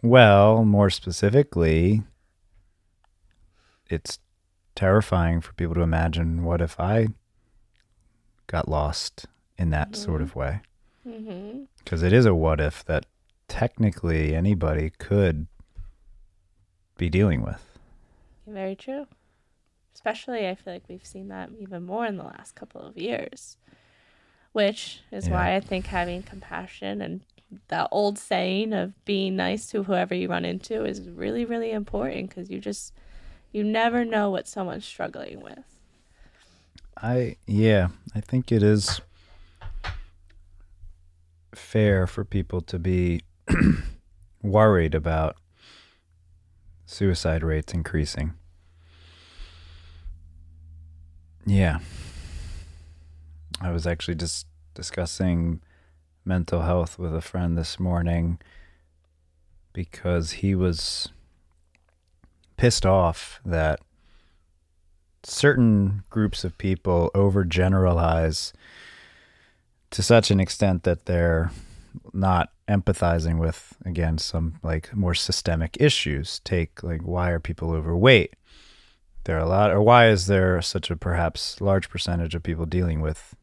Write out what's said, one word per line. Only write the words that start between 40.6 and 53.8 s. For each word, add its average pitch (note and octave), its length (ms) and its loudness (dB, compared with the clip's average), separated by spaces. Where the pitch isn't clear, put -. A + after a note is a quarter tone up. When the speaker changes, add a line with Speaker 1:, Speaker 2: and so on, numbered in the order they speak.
Speaker 1:
fair G2+ 520 2
for - 180 -6
people F2+ 380 -4
to - 160 -8
be F2 420 0
<clears throat> - 960 -2
worried G2 520 4
about D#2+ 420 -2
suicide E2+ 560 0
rates D#2 320 -4
increasing. D#2 580 -4
Yeah. F#2+ 340 2
I F#2 100 -6
was E2+ 160 -4